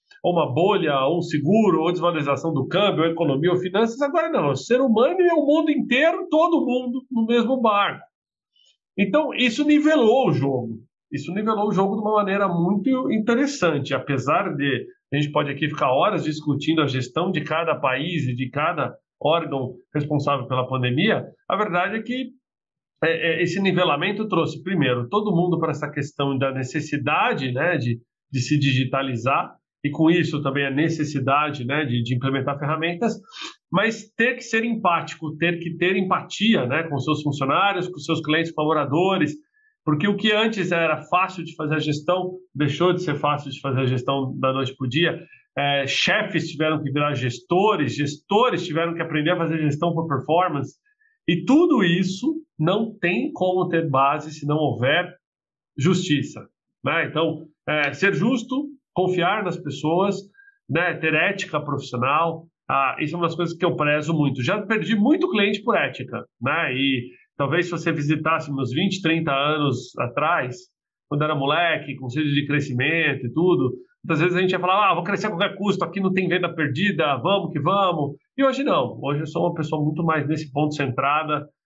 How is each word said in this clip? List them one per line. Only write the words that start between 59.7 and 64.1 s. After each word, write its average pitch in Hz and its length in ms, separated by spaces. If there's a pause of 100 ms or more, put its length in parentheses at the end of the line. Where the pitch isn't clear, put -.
né? 165 260
Ter 160 200
ética 170 460
profissional, 143 840 (220)
ah, 135 320
isso 156 140
é 175 40
uma 170 80
das - 100
coisas 170 200
que - 80
eu 165 120
prezo 151 380